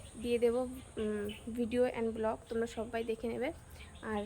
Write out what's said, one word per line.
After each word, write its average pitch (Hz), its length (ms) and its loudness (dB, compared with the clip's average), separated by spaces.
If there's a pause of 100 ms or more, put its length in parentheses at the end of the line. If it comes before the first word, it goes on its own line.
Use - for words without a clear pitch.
(240)
দিয়ে 240 200 4
দেবো, 240 180 6 (400)
উম, 214 240 0 (320)
video 240 260 4 (160)
and 226 160 2
vlog, 220 220 2 (120)
তোমরা 226 180 2 (100)
সবাই 233 240 -2 (100)
দেখে 226 220 -2
নেবে। 240 160 0 (640)
আর 208 140 2